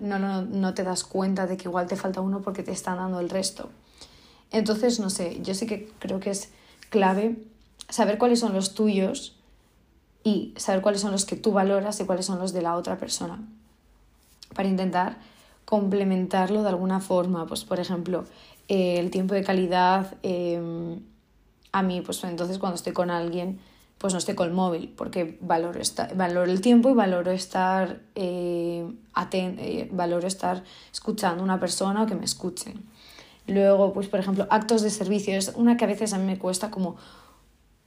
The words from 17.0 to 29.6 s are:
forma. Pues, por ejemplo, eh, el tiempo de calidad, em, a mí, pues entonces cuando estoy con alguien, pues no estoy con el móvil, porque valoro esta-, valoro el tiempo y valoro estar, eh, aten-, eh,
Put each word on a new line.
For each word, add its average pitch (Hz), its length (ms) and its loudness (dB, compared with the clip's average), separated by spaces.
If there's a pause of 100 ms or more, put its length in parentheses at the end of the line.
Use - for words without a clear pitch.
forma. 180 460 0
Pues, - 180 -8
por 180 160 -2
ejemplo, 175 440 -2 (440)
eh, 180 300 2
el 175 120 0
tiempo 190 240 0
de 196 100 0
calidad, 185 800 2
em, 170 800 -4 (720)
a 196 100 2
mí, 180 180 0
pues - 240 -6
entonces 175 340 -4
cuando 180 180 -4
estoy 175 160 -6
con 175 180 0
alguien, 175 500 -4 (380)
pues 196 140 -2
no 180 60 0
estoy 196 160 -4
con 175 140 2
el 170 60 -2
móvil, 175 420 0
porque - 440 -4
valoro 170 400 0
esta-, - 340 -4
valoro 180 360 2
el 185 100 2
tiempo 240 300 8
y 269 40 6
valoro 185 360 4
estar, 185 680 0 (140)
eh, 175 720 -2 (280)
aten-, 185 440 -2
eh, - 340 -6